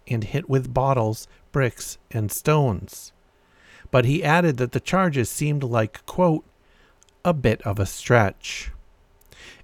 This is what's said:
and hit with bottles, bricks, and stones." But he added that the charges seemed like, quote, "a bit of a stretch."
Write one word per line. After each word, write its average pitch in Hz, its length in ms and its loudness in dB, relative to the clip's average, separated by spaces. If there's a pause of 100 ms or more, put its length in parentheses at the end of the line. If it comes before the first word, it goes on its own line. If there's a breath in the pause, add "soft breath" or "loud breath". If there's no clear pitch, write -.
and 113 160 -2
hit 139 260 -6
with 131 240 -2
bottles, 123 540 0 (240 soft breath)
bricks, - 480 -2 (100)
and 107 220 -4
stones." 131 840 -2 (760 soft breath)
But 123 140 4
he 143 180 0
added 160 360 2
that 123 160 -2
the - 80 -2
charges 160 480 0
seemed 147 340 -2
like, 117 420 -2
quote, 170 380 2 (800 soft breath)
"a 180 100 2
bit 123 280 0
of 101 180 -2
a 98 60 0
stretch." - 880 0 (920 loud breath)